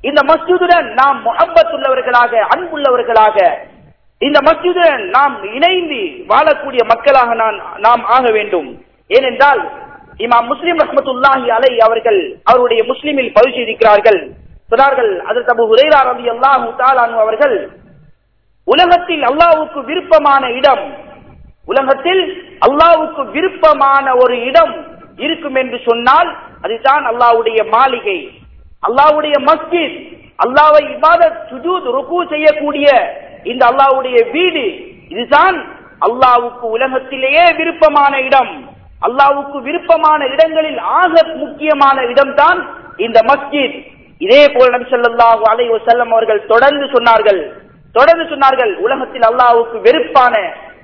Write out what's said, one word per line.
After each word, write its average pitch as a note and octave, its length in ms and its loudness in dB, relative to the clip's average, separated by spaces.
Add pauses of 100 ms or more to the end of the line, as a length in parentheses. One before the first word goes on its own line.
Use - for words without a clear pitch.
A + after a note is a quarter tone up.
இந்த C#4+ 240 0
மஸ்ஜிதுடன் F4 560 2
நாம் B3 440 -2
முஹப்பத் E4 460 2
உள்ளவர்களாக, B3 840 0
அன்புள்ளவர்களாக, A#3+ 1000 0 (640)
இந்த C#4+ 240 0
மஸ்ஜிதுடன் E4 540 0
நாம் G#3+ 560 -2
இணைந்து C#4+ 720 -4 (100)
வாழக்கூடிய C#4 520 0
மக்களாக A#3 460 2
நான், A3 280 -4 (160)
நாம் - 260 2
ஆக A#3+ 280 0
வேண்டும். F3+ 540 -4 (220)
ஏனென்றால் C4 640 2 (460)
இமாம் A#3 280 0
முஸ்லிம் E4 320 -4
ரஹ்மத்துல்லாஹி C4 720 0
அலைஹி A#3+ 280 0
அவர்கள் A3 680 0
அவருடைய A#3 400 2
முஸ்லிமில் C4 500 -4
பதிவு A#3+ 220 2
செய்திருக்கிறார்கள். G#3 760 2 (400)
சொன்னார்கள், A#3+ 580 0
ஹஜ்ரத் A#3+ 280 -2
அபூ A3+ 180 2
ஹுரைரா C#4 340 4
ரலியல்லாஹு A#3+ 680 -2
தஆலா B3+ 260 2
அன்ஹு A#3 160 -2
அவர்கள், A3 500 -2 (960)
"உலகத்தில் F4 560 0
அல்லாஹ்வுக்கு D#4 640 0
விருப்பமான C#4+ 680 0
இடம், C4 460 0 (680)
உலகத்தில் C4+ 920 -2 (120)
அல்லாஹ்வுக்கு D#4 640 0
விருப்பமான C#4 840 0
ஒரு B3 280 2
இடம் C4+ 420 0 (300)
இருக்கும் C#4+ 400 -8
என்று B3 300 -4
சொன்னால் C4 520 0 (240)
அதுதான் C4 460 -2
அல்லாஹ்வுடைய A3+ 640 0
மாளிகை, A3 640 -2 (560)
அல்லாஹ்வுடைய D4+ 520 2
மஸ்ஜித், D#4 800 -4 (300)
அல்லாஹ்வை D4 360 4
இபாதத், D#4+ 540 0 (120)
சுஜூத், D#4+ 420 -6
ருக்கு E4 380 -4
செய்யக்கூடிய D4 840 0 (280)
இந்த B3 220 -2
அல்லாஹ்வுடைய B3+ 640 0
வீடு, D4+ 640 -4 (160)
இதுதான் E4 560 0 (360)
அல்லாஹ்வுக்கு A#3+ 640 0
உலகத்திலேயே C4 880 -2
விருப்பமான D4 640 0
இடம்." B3+ 500 -2 (320)
அல்லாஹ்வுக்கு C#4 600 -2
விருப்பமான D#4 640 0
இடங்களில் D#4 520 -2
ஆக D#4+ 580 2
முக்கியமான C#4 680 0
இடம்தான் C#4 680 0 (280)
இந்த A3+ 240 0
மஸ்ஜித். C#4 640 -4 (300)
இதே C4 360 4
போல B3 240 2
நபி A#3+ 60 -6
ஸல்லல்லாஹு A#3 580 2 (120)
அலைஹி A#3 240 -2
வஸல்லம் A#3 320 0
அவர்கள் A3 360 0
தொடர்ந்து C4+ 400 2
சொன்னார்கள், G#3+ 680 2 (400)
தொடர்ந்து D#4 440 2
சொன்னார்கள், C4 380 2
"உலகத்தில் C4 480 -4
அல்லாஹ்வுக்கு A#3 600 2
வெறுப்பான A#3 720 0 (300)